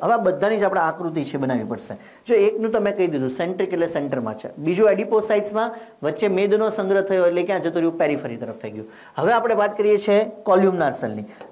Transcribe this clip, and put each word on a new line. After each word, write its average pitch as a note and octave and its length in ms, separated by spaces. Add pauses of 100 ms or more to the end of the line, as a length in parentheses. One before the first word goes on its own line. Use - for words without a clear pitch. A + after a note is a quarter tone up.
હવે G3 100
આ A#3 40
બધાની G3 400
જ G3+ 60
આપણે F#3+ 160
આકૃતિ D#3+ 440
છે C3+ 140
બનાવવી B2+ 260
પડશે. G#2+ 300 (340)
જો A#3+ 80
એકનું G#3+ 360
તો A3+ 80
મેં G3+ 180
કહી F3+ 100
દીધું, C3+ 220
centric F3+ 440
એટલે E3+ 140
સેન્ટરમાં C3+ 500
છે. - 200
બીજું F3+ 320
એડિપોસાઇટ્સમાં G#3+ 840 (280)
વચ્ચે E3 240
મેદનો G3+ 420
સંગ્રહ G3 320
થયો F#3+ 260
એટલે F3 160
ક્યાં F#3 160
જતું E3 140
રહ્યું? E3 240
periphery C#3+ 400
તરફ A2 180
થઈ - 140
ગયું. G#2+ 160 (320)
હવે F3+ 160
આપણે A3+ 220
વાત G#3 220
કરીએ G#3 200
છીએ G3+ 260
કોલ્યુમનાર F#3 680
સેલની. G#2+ 320 (280)